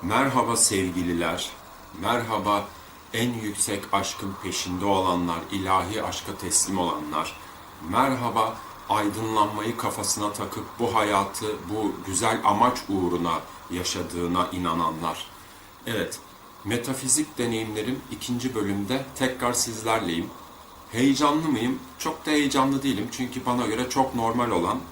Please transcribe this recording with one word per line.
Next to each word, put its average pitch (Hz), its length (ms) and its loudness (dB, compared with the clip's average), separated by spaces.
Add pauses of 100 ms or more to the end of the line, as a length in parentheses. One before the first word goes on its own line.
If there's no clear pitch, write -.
Merhaba 120 500 4
sevgililer, 87 920 2 (520)
merhaba 104 640 0 (480)
en 120 200 2
yüksek 104 580 -2
aşkın 98 420 0 (100)
peşinde 90 420 -2
olanlar, 90 540 2 (120)
ilahi 95 520 0
aşka 90 320 -6
teslim 95 420 0
olanlar, 78 600 -2 (520)
merhaba 117 680 2 (340)
aydınlanmayı 107 880 2
kafasına 104 560 -2
takıp 101 300 -6 (160)
bu 120 160 2
hayatı, 104 500 2
bu 104 460 -2 (140)
güzel 107 380 2
amaç 101 340 6 (120)
uğruna 87 500 2 (320)
yaşadığına 87 800 0
inananlar. 82 760 0 (600)
Evet, 107 320 -2 (460)
metafizik 131 720 0
deneyimlerim 113 640 -2 (120)
ikinci 120 440 -2
bölümde 101 500 0 (100)
tekrar 127 380 0
sizlerleyim. 110 760 0 (600)
Heyecanlı 143 560 4
mıyım? 123 320 2 (200)
Çok - 260 -4
da 156 60 2
heyecanlı 139 520 4
değilim 120 280 0
çünkü 127 340 -4
bana 123 200 2
göre 120 240 0
çok 131 260 2
normal 117 360 2
olan 95 280 2 (120)